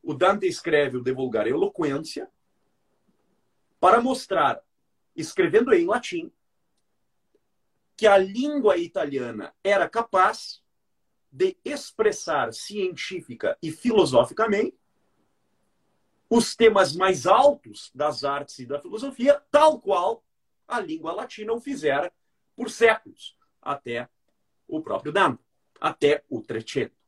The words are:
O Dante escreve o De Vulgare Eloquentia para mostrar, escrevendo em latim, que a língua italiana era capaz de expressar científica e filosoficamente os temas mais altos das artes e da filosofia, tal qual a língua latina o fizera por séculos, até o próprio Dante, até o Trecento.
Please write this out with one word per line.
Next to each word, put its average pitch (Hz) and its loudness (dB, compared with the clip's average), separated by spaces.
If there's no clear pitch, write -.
O 156 -8
Dante 185 2
escreve 147 0
o 123 -6
De 127 -2
Vulgare 113 -2
Eloquentia 156 -4
para 202 6
mostrar, 175 -2
escrevendo 185 2
em 170 4
latim, 190 -4
que 214 2
a 196 8
língua 214 2
italiana 139 -6
era 196 2
capaz - -2
de 185 -2
expressar 208 -4
científica 190 -8
e 160 -8
filosoficamente 208 0
os 226 2
temas 196 4
mais 185 0
altos 269 2
das 143 -4
artes 139 -6
e 127 -14
da 139 -8
filosofia, 269 0
tal 302 6
qual 196 -2
a - -4
língua 160 -8
latina 214 -10
o 233 -4
fizera 151 -2
por 240 -8
séculos, - 0
até 123 -8
o - -8
próprio - -8
Dante, 165 0
até - 0
o 170 -6
Trecento. - -8